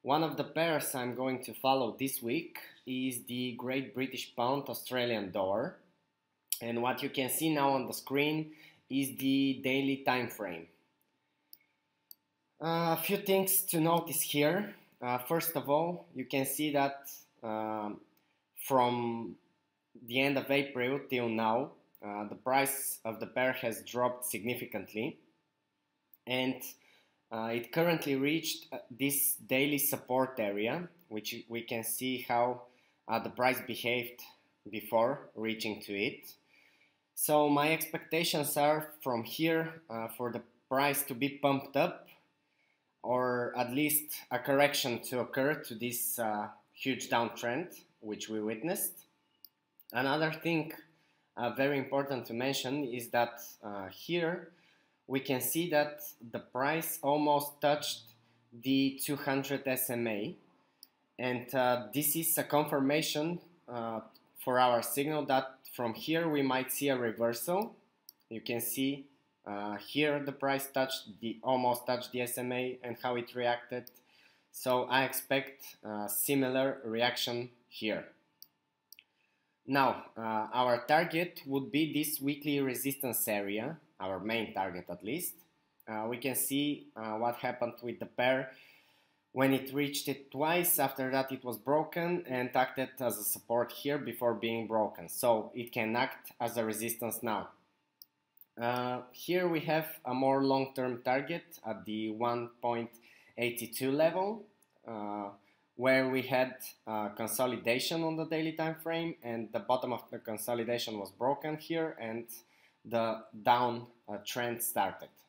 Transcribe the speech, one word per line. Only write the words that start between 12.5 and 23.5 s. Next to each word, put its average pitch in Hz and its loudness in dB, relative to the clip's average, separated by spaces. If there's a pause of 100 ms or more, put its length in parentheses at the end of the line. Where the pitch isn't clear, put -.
Uh, 165 2
a 165 -4
few 196 2
things 190 4
to 170 0
notice 165 4
here. 156 2 (280)
Uh, 123 0
first 165 0
of 131 -2
all, 170 2
you 131 -6
can 135 2
see 151 0
that, 139 2 (340)
um, 110 -4 (640)
from 120 2 (720)
the 123 0
end 139 2
of 127 -4
April 139 0 (100)
till 120 2
now, 113 2 (340)
uh, 104 -8
the 95 -10
price 135 0
of 110 -4
the 117 -6
pair 127 0